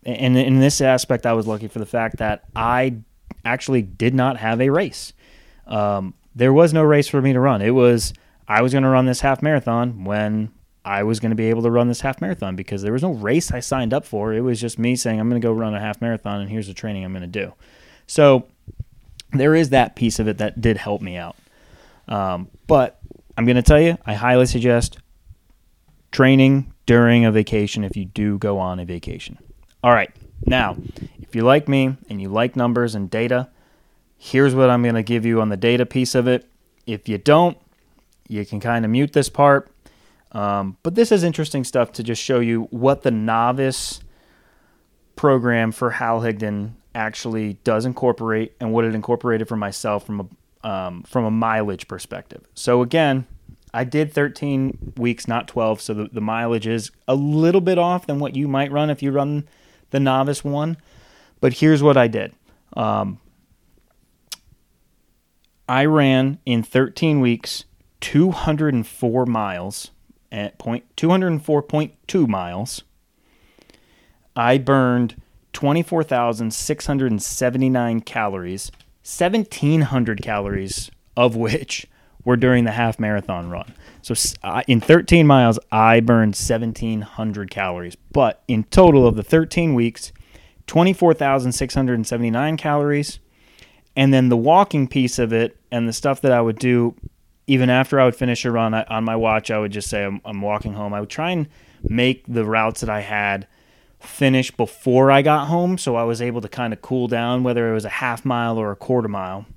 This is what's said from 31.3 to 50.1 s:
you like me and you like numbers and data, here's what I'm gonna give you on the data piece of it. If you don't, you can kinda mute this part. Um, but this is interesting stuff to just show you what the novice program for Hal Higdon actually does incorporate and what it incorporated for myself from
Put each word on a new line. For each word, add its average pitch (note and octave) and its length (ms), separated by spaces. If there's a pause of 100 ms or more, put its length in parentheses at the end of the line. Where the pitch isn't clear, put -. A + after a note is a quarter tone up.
you A2+ 80
like C#3+ 240
me C3+ 300 (120)
and G2+ 120
you F#2+ 80
like A#2 260
numbers A#2+ 400
and G2 140
data, A#2+ 400 (680)
here's C3+ 380
what C3 140
I'm A#2+ 140
gonna A#2 200
give A2+ 220
you A2+ 160
on G#2+ 80
the G2+ 80
data A#2+ 280
piece B2+ 300
of B2 120
it. B2 220 (360)
If A2 240
you G#2 80
don't, E3 400 (720)
you G#2 180
can G#2 140
kinda A#2 280
mute C3 260
this C#3 160
part. C#3 420 (600)
Um, G2+ 520
but F3 120
this A3+ 160
is F#3+ 120
interesting D3+ 400
stuff A#2+ 300
to A#2 100
just A2+ 180
show B2+ 180
you A#2 320
what C3 320
the B2+ 80
novice A#2 920 (1120)
program A#2+ 560
for A#2+ 200
Hal A#2 300
Higdon G#2+ 520 (200)
actually A2 600 (100)
does A2+ 220
incorporate A2+ 720
and A2+ 120
what A#2 140
it A2+ 80
incorporated A2+ 540
for A#2 80
myself G#2 500
from G2+ 240 (340)